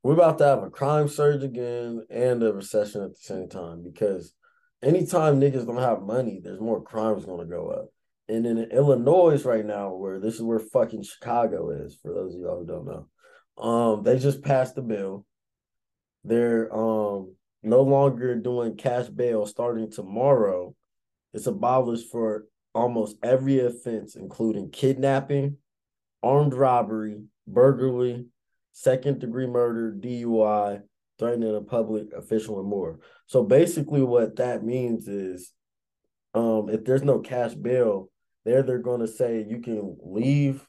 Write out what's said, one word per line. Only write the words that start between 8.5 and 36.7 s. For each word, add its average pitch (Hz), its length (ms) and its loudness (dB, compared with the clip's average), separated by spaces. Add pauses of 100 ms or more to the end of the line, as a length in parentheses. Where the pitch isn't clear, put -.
Illinois 143 760 4
right 110 200 0
now, 101 300 -6
where 95 240 -8
this 110 160 -4
is 117 80 -10
where 113 160 -2
fucking 113 440 -2
Chicago 101 680 -4
is, 73 320 -12
for 85 120 -10
those 92 200 -8
of 90 60 -14
y'all 87 200 -6
who 82 60 -12
don't 85 200 -10
know, - 760 -18
um, 113 400 0
they 123 160 4
just 139 240 0
passed 131 320 0
the 135 80 -8
bill. 101 440 -6 (960)
They're, 113 520 0
um, 104 600 -2 (320)
no 120 140 8
longer 135 560 4
doing 117 400 -2
cash 123 320 0
bail 107 380 0
starting 113 440 -4
tomorrow. 101 840 0 (580)
It's 110 140 -8
abolished 117 640 0
for 110 340 -4 (300)
almost 117 480 0
every 131 380 2
offense, 120 560 -4
including 101 540 -4
kidnapping, 139 840 0 (680)
armed 143 300 4
robbery, 110 720 0 (220)
burglary, 123 800 4 (460)
second 131 480 0
degree 127 260 -6
murder, 117 460 0
D 120 260 -8
U 117 240 2
I, 104 380 0 (380)
threatening 113 380 -2
a 104 60 -4
public 110 500 -4
official, 107 480 -4
and 98 80 -6
more. 87 300 -4 (280)
So 127 180 2
basically 147 580 4
what 120 340 2
that 120 260 -2
means 113 460 -4
is, 92 440 -8 (840)
um, 110 340 0
if 107 160 -2